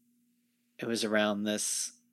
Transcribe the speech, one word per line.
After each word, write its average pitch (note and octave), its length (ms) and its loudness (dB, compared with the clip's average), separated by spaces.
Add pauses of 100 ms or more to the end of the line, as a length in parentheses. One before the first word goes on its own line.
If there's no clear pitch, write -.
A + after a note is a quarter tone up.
(760)
it - 100 -8
was A2+ 160 0
around G#2+ 400 2
this - 500 -2 (200)